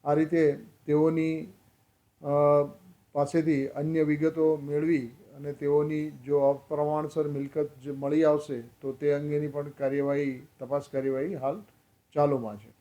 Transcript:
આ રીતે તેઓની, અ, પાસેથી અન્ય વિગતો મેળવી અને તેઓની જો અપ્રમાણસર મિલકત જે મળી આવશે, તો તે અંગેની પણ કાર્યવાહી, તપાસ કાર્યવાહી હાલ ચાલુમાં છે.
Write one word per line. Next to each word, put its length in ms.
આ 80
રીતે 300
તેઓની, 520
અ, 120
પાસેથી 540
અન્ય 360
વિગતો 440
મેળવી 500
અને 180
તેઓની 580
જો 140
અપ્રમાણસર 880
મિલકત 420
જે 80
મળી 320
આવશે, 380
તો 100
તે 220
અંગેની 340
પણ 220
કાર્યવાહી, 640
તપાસ 340
કાર્યવાહી 420
હાલ 220
ચાલુમાં 420
છે. 120